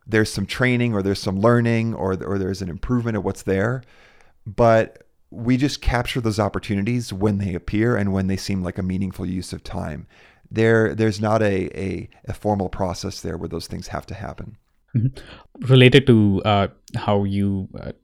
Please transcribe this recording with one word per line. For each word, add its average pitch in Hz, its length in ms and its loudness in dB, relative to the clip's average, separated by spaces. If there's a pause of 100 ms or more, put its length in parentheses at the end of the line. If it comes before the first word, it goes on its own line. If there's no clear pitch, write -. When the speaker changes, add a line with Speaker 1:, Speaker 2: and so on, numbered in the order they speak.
Speaker 1:
there's 110 260 2
some 98 140 -4
training 120 460 0
or 101 100 0
there's 98 180 0
some 98 180 -2
learning 117 560 2
or, 95 300 -4
or 95 140 -4
there's 95 240 -4
an 92 60 -6
improvement 113 480 -2
of 95 80 -2
what's 95 180 -6
there. 107 400 0 (640)
But 113 580 2 (260)
we 123 260 0
just 135 240 -2
capture 123 400 0
those 110 200 0
opportunities 104 720 -2
when 101 260 0
they 98 160 -2
appear 110 420 0
and 101 160 0
when 95 140 0
they 95 100 0
seem 95 280 -4
like 87 140 -6
a 98 40 -4
meaningful 92 440 -4
use 90 260 -6
of 90 100 -10
time. 85 460 -10 (420)
There, 110 460 4
there's 110 240 0
not 110 220 2
a, 98 280 0 (100)
a, 90 280 -6 (160)
a - 100 -8
formal 98 340 -2
process 92 520 -6
there 87 160 -6
where 85 120 -8
those 82 200 -10
things 87 200 -12
have - 180 -10
to - 80 -14
happen. - 420 -14 (400)
Speaker 2:
Mm-hmm. - 680 -6
Related 127 420 8
to, 104 360 6
uh, 101 240 2 (280)
how 104 260 0
you, 98 460 -2 (120)
uh, - 120 -12 (120)